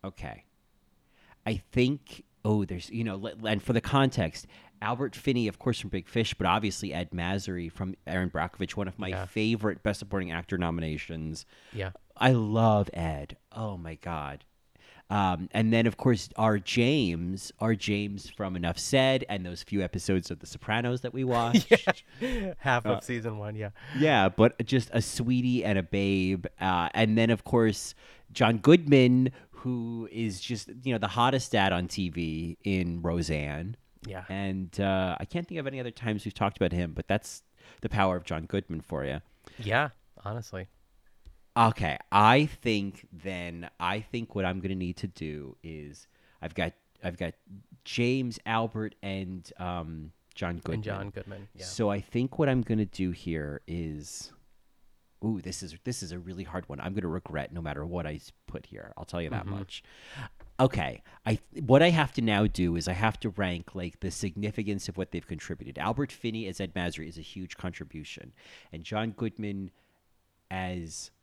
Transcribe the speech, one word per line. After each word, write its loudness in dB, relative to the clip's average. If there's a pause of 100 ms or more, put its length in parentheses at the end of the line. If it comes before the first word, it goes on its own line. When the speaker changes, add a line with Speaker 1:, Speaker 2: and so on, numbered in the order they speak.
Speaker 1:
Okay. -12 (1000)
I -2 (100)
think, 0 (200)
oh, 2
there's, -8
you -4
know, -4
le-, -8 (140)
and 2
for -2
the 4
context, 2 (340)
Albert -4
Finney, 2
of -4
course, 0
from -10
Big -4
Fish, 0
but -2
obviously 2
Ed -4
Masary -4
from -6 (100)
Erin -2
Brockovich, -4
one -2
of -12
my -4
Speaker 2:
Yeah. -4
Speaker 1:
favorite 0
Best -2
Supporting -4
Actor -4
nominations. -4 (280)
Speaker 2:
Yeah. -6 (240)
Speaker 1:
I 4
love 4
Ed. -4 (140)
Oh, -8
my -10
God. -8 (680)
Um, 2
and 4
then, 6
of 2
course, 2
our 4
James, 0
our 4
James -2
from -6
Enough 0
Said 4
and -4
those -10
few -2
episodes 0
of -8
The -18
Sopranos -2
that -6
we -2
Speaker 2:
<laughs> 2 (280)
Speaker 1:
watched. 4 (160)
Speaker 2:
Yeah. -2
Half 2
of 2
Speaker 1:
Uh, -6
Speaker 2:
season -6
one, -8
yeah. -6 (280)
Speaker 1:
Yeah, 6
but 6
just 2
a 2
sweetie 2
and 4
a 0
babe. 2 (140)
Uh, 2
and 4
then, 6
of 2
course, 2 (380)
John 4
Goodman, 8 (200)
who -6
is -4
just, -6 (160)
you 0
know, 2
the 0
hottest 2
dad 6
on 0
T -2
V -4
in 0
Roseanne. -2 (300)
Speaker 2:
Yeah. -12
Speaker 1:
And, -4
uh, 2
I -6
can't -6
think -8
of -4
any -6
other -6
times -4
we've -6
talked 0
about 2
him, 0
but -6
that's -4 (380)
the -4
power 2
of -6
John -4
Goodman -4
for -4
you. -4 (360)
Speaker 2:
Yeah, 0 (360)
honestly. -8 (920)
Speaker 1:
Okay, 4 (140)
I 8
think -2
then, -8 (120)
I 0
think -8
what 0
I'm 0
gonna -4
need -4
to -8
do -10
is -14 (320)
I've -10
got, -2 (300)
I've -4
got -4 (500)
James, 0
Albert, -2
and, -8
um, -6 (240)
John -4
Goodman. -6
Speaker 2:
And -4
John -6
Goodman, -14
yeah. -14
Speaker 1:
So 0
I 0
think -2
what 4
I'm 4
gonna 2
do -2
here -6
is, -8 (960)
ooh, -2
this -10
is, -14
this -6
is -10
a -8
really -10
hard -8
one. -10
I'm -6
gonna -2
regret -4
no -8
matter -6
what -4
I -6
s-, -14 (140)
put -12
here. -16
I'll -12
tell -6
you -4
that -6
Speaker 2:
Mm-hmm. -6
Speaker 1:
much. -10 (760)
Okay, 2 (240)
I, 2 (260)
what 10
I 8
have 2
to -2
now 4
do 2
is -2
I 0
have 0
to -2
rank, -4
like, -8
the -4
significance -4
of -10
what -4
they've -6
contributed. -10
Albert -2
Finney -6
as -10
Ed -6
Masry -4
is -14
a -14
huge -12
contribution, -12 (400)
and -12
John -4
Goodman -6 (800)
as -8 (120)